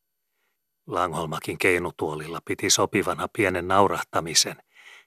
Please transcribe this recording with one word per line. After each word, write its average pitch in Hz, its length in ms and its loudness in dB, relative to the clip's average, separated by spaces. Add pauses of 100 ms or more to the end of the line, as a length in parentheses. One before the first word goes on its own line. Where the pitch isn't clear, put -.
(880)
Langholmakin 85 720 -4
keinutuolilla 82 840 -2
piti 95 260 -2
sopivana 90 640 0
pienen 92 320 0
naurahtamisen, 87 880 2 (500)